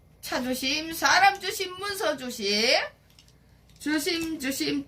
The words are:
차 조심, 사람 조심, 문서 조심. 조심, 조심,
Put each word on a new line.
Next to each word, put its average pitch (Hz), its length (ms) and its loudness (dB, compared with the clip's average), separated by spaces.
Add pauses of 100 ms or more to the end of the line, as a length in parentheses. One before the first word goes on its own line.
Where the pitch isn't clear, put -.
(200)
차 285 220 -4
조심, 269 500 -2
사람 359 480 6
조심, 359 380 -4
문서 381 380 -2
조심. 240 300 -6 (1300)
조심, 320 600 -2
조심, 277 500 -2